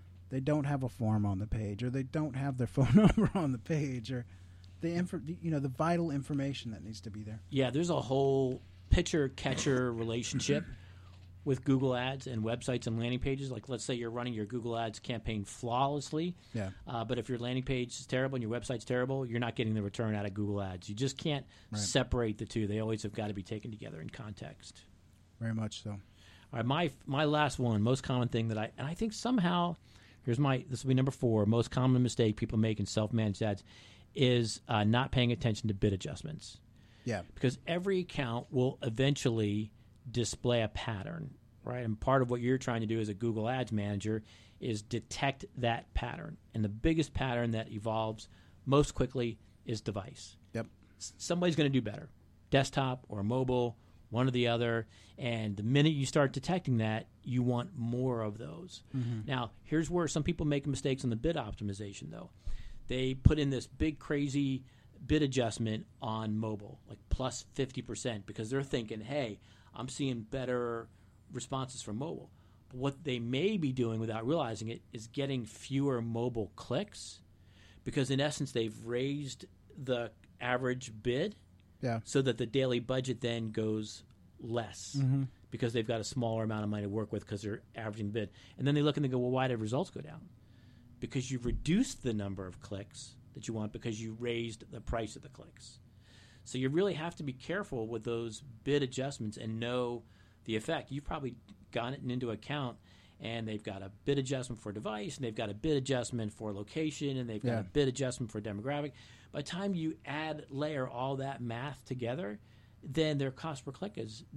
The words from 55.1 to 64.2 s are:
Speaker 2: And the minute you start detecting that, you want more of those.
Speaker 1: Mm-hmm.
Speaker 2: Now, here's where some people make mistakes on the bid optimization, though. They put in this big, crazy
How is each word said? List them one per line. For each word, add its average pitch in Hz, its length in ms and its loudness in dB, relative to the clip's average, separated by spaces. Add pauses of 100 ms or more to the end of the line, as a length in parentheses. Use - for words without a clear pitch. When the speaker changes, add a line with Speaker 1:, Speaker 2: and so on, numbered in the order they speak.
Speaker 2:
And 110 380 -2
the 101 80 -2
minute 143 300 6
you 135 120 2
start 139 280 4
detecting 139 440 2
that, 110 300 0 (160)
you 127 180 0
want 120 360 0
more 120 440 0
of 107 160 -2
those. 85 460 -12 (120)
Speaker 1:
Mm-hmm. 120 320 0
Speaker 2:
Now, 123 240 -2 (120)
here's 156 260 0
where 175 180 2
some 151 160 0
people 156 220 0
make 143 220 2
mistakes 135 360 0
on 127 60 2
the 113 60 2
bid 156 220 0
optimization, 104 720 -6
though. - 180 -12 (580)
They 131 260 0
put 151 260 8
in 143 120 4
this 123 160 -4
big, 156 320 -2
crazy 143 640 0 (420)